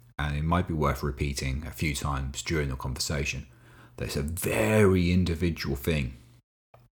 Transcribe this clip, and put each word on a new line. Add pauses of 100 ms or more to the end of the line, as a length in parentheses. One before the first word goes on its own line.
(180)
and
it
might
be
worth
repeating
a
few
times
during
the
conversation, (500)
that
it's
a
very
individual
thing. (800)